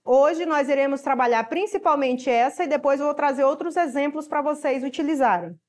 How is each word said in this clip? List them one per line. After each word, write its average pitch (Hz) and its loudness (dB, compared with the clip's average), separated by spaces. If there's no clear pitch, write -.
hoje 294 4
nós 294 0
iremos 277 0
trabalhar 240 0
principalmente 285 -2
essa 262 0
e 302 -2
depois 277 0
eu 285 -2
vou 294 0
trazer 277 0
outros 302 0
exemplos 294 -2
para 302 -2
vocês 285 -2
utilizarem. 262 0